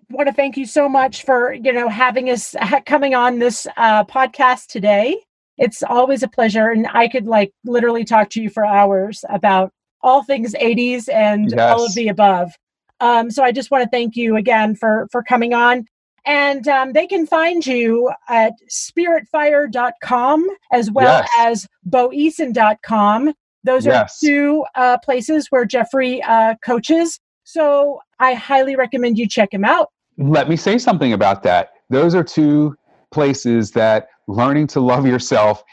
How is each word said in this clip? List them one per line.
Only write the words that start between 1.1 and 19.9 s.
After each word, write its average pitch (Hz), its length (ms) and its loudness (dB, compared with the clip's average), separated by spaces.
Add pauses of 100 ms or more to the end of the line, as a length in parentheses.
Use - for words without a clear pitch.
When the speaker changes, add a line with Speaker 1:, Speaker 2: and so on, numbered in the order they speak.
Speaker 1:
for, 247 280 0
you 240 200 -2
know, 240 160 -2
having 254 420 0
us, - 280 -6
ha-, 240 280 0
coming 277 300 0
on 247 240 0
this, 240 260 -2 (100)
uh, 214 280 2
podcast 262 640 0
today. 214 560 0 (340)
It's - 240 -2
always 247 400 0
a 233 60 -2
pleasure, 220 420 0
and 220 240 0
I 233 140 4
could, 233 180 -6
like, 208 260 0 (120)
literally 233 400 -2
talk 220 260 2
to 226 100 -8
you 220 80 -6
for 214 160 -4
hours 202 640 0
about 190 420 0 (320)
all 262 200 4
things 240 380 -4
eighties 240 480 -2
and 214 500 0
all 233 240 4
of 233 60 -2
Speaker 2:
Yes. 185 80 -6
Speaker 1:
the 233 120 -2
above. 185 440 2 (480)
Um, 233 320 2
so 277 100 -2
I 247 80 4
just 247 220 -6
wanna 247 160 0
thank 233 260 -4
you 226 220 -2
again 214 400 0
for, 220 340 -2
for 240 140 -4
coming 240 280 0
on. 240 320 2 (400)
And, 285 440 -2
um, 262 240 0
they 330 160 0
can 349 180 -2
find 330 400 -2
you 240 460 0 (160)
at 226 240 0 (180)
spiritfire 302 1000 -2
dot 240 320 -4